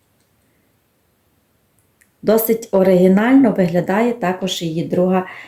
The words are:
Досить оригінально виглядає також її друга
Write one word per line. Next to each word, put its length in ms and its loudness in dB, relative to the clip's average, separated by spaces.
Досить 500 0
оригінально 800 4
виглядає 600 0
також 500 -6
її 220 -6
друга 420 -2